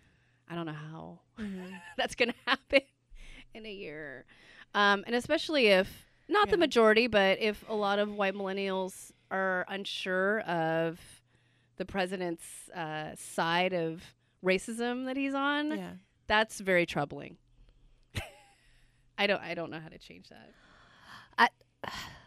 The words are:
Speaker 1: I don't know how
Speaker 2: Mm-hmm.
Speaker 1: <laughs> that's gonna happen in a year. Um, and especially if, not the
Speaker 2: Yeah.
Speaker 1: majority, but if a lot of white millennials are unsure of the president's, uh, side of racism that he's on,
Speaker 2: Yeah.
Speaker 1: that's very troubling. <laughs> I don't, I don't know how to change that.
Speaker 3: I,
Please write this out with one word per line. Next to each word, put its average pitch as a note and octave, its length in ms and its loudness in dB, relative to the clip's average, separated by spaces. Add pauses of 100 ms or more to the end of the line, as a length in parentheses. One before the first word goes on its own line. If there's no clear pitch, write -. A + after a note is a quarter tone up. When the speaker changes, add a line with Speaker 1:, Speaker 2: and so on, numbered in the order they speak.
(500)
Speaker 1:
I E3+ 60 -10
don't E3+ 100 -6
know D3+ 80 -8
how D#3+ 460 -14 (200)
Speaker 2:
Mm-hmm. F#3+ 340 -10 (100)
Speaker 1:
<laughs> - 140 -20
that's - 180 -4
gonna A#3+ 180 2 (120)
happen C4+ 360 2 (720)
in A3 120 -14
a A3 60 -12
year. D#3 540 -12 (480)
Um, G3+ 340 4
and A#3 80 0
especially D4 520 2
if, - 380 4 (240)
not G4+ 200 4
the F#4+ 60 2
Speaker 2:
Yeah. F4 40 4
Speaker 1:
majority, A#3 480 6
but G3 320 4
if G#3+ 300 -2
a A3+ 60 -6
lot G3+ 240 0
of G#3 140 0
white G3 220 0
millennials F#3+ 760 -4 (200)
are F#3+ 380 -2
unsure G3 720 -2
of E3 580 0 (800)
the F#3 80 -6
president's, F#3 880 -6
uh, D#3 400 -8
side F3+ 580 0
of E3 300 -2 (400)
racism A#3 600 0
that C4 120 -4
he's C#4 160 -2
on, C#4+ 440 -2
Speaker 2:
Yeah. F3+ 120 -8 (380)
Speaker 1:
that's G#3+ 320 0
very F#3 260 2
troubling. C#3+ 520 -6 (760)
<laughs> - 1040 -16
I G3+ 100 2
don't, G3 140 0
I E3+ 120 -8
don't E3 180 -8
know D#3 80 -10
how D#3+ 100 -16
to F3 80 -20
change - 320 -20
that. A3 220 -20 (840)
Speaker 3:
I, A#3 120 6 (760)